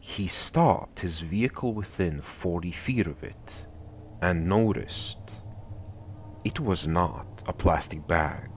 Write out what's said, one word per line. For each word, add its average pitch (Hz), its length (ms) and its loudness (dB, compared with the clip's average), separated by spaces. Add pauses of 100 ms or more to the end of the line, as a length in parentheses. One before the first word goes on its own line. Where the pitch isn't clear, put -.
he - 260 -4
stopped - 720 4
his 82 200 -2
vehicle 110 540 0
within 92 460 0
forty 87 520 -2
feet 117 340 2
of 76 160 -6
it - 440 -12 (540)
and 85 280 4
noticed - 680 2 (1300)
it - 140 0
was 101 280 2
not - 600 0
a - 60 -2
plastic 78 540 2
bag. 80 500 2